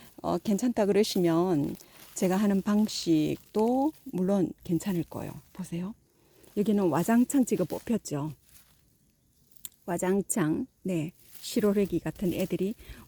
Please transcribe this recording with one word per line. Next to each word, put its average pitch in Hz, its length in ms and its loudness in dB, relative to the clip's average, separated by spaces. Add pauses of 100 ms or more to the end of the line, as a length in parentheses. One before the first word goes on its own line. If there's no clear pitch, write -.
(200)
어, - 180 -2
괜찮다 226 480 0
그러시면 180 880 2 (380)
제가 185 220 0
하는 202 240 2
방식도 208 1300 0 (200)
물론 185 400 0 (120)
괜찮을 170 400 -2
거예요. - 280 -10 (200)
보세요. 180 420 -8 (600)
여기는 202 340 2
와장창 233 560 4
지금 185 200 0
뽑혔죠. 151 680 -4 (1500)
와장창, 185 800 0 (160)
네, 175 300 -4 (280)
시로레기 196 580 0
같은 170 360 -4
애들이 185 400 -4 (340)